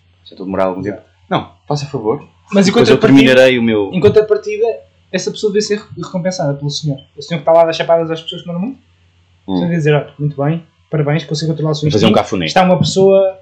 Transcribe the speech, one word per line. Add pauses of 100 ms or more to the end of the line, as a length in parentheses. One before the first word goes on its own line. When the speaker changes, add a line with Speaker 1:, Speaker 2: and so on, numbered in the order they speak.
(240)
Speaker 1:
"Já
estou
a
demorar
há
algum
tempo." (280)
Não, (160)
faça
favor. (320)
Speaker 2:
Mas
em
Speaker 1:
Depois
eu
Speaker 2:
contrapartida,
Speaker 1:
terminarei
o
meu
Speaker 2:
em
contrapartida, (460)
essa
pessoa
devia
ser (180)
recompensada
pelo
senhor. (180)
O
senhor
que
está
lá
a
dar
chapadas
às
pessoas
que
não
muito, (720)
Speaker 1:
Hum.
Speaker 2:
o
senhor
devia
dizer,
"Olha,
muito
bem, (260)
parabéns,
consigo
controlar
o
seu
Speaker 1:
Fazer
um
Speaker 2:
instinto.
Speaker 1:
cafuné.
Speaker 2:
Está
uma
pessoa,